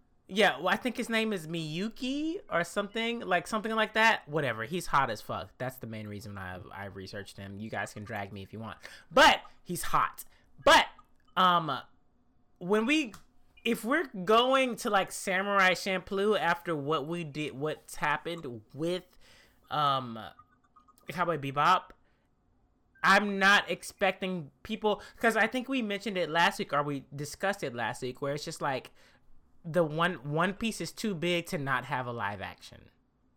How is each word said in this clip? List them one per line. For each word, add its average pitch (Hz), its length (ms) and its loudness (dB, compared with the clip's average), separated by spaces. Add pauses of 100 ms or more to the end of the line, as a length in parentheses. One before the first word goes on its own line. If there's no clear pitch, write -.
(280)
Yeah, 185 320 4
well, 180 100 -2
I - 80 4
think 240 180 -4
his 226 140 -6
name 220 240 0
is 165 120 -6
Miyuki 226 920 -6 (120)
or 170 140 0
something, 226 560 -4
like, 180 280 0
something 220 280 -4
like 214 200 0
that. 220 320 4
Whatever, 135 360 -2
he's 165 240 -6
hot 135 220 2
as 104 120 -4
fuck. 98 360 -8
That's 127 180 -6
the 120 120 -14
main 107 200 -10
reason 101 300 -10
I, 92 220 -10 (140)
I 101 120 -10
researched 98 500 -12
him. 98 240 -12
You 110 100 -8
guys 104 240 -6
can 104 120 -12
drag 101 260 -8
me 101 100 -12
if - 120 -16
you 107 60 -10
want, 110 180 -12 (340)
but 254 300 10 (200)
he's - 220 -6
hot. - 400 2 (400)
But, 302 220 8 (500)
um, 170 420 4 (840)
when 214 260 2
we, 285 280 0 (520)
if 226 180 -2
we're 285 240 0 (160)
going 247 540 4
to, 233 120 -4
like, 190 220 2
Samurai 190 600 2
Champloo 196 680 0
after 170 380 0
what 143 300 -2
we 170 180 -4
did, 143 340 -8
what's - 360 -6
happened 151 640 -4 (120)
with, 170 300 -2 (640)
um, 135 480 0 (920)
Cowboy 170 280 -2
Bebop, 143 460 4 (1200)
I'm 196 360 4
not 196 300 6
expecting 185 800 -4 (120)
people, 214 380 -2 (160)
'cause 226 180 2
I 214 120 4
think 247 200 -4
we 269 140 -2
mentioned 202 360 -4
it 160 120 0
last 170 300 2
week, 185 120 -4
or 147 120 2
we 143 220 -4 (100)
discussed 190 480 -4
it 131 100 -4
last 117 280 -4
week, 123 200 -8
where 139 120 -4
it's 147 120 -8
just 160 160 -10
like, 135 300 -4 (720)
the 170 200 2
One, 165 320 0 (140)
One 170 240 2
Piece 220 280 -4
is 165 100 -6
too 214 240 -4
big 170 320 0
to 175 100 -4
not 135 280 -2
have 127 220 -4
a 120 40 -6
live 104 300 -4
action. - 480 -14 (480)